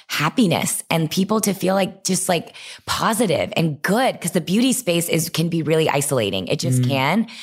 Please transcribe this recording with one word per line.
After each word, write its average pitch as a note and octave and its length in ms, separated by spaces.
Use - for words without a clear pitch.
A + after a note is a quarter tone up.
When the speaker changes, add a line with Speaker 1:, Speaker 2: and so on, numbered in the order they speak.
Speaker 1:
happiness D#3+ 800
and E3 200
people G3+ 320
to G3+ 100
feel, F#3 220
like, F#3+ 280
just, - 260
like, E3+ 260
positive F3+ 720
and D#3 260
good, G#3+ 380
'cause E3+ 120
the F3+ 80
beauty A3+ 320
space E3+ 360
is, D#3+ 200
can D#3+ 220
be E3 120
really D#3 260
isolating. G#2+ 600
It - 100
just B2+ 240
Speaker 2:
Mm. B2 60
Speaker 1:
can. C#3+ 380